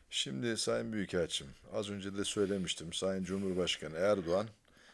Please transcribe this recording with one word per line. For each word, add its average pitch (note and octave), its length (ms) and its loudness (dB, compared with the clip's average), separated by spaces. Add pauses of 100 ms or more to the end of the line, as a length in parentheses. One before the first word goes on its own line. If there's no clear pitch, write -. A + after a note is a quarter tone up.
Şimdi B2+ 480 -2
Sayın A#2 360 0
Büyükelçim, F2 540 0 (260)
az G2+ 160 -2
önce G2 280 -6
de G2+ 60 2
söylemiştim. F#2 720 0
Sayın F#2+ 300 0
Cumhurbaşkanı F2+ 760 0
Erdoğan, F#2+ 500 4 (460)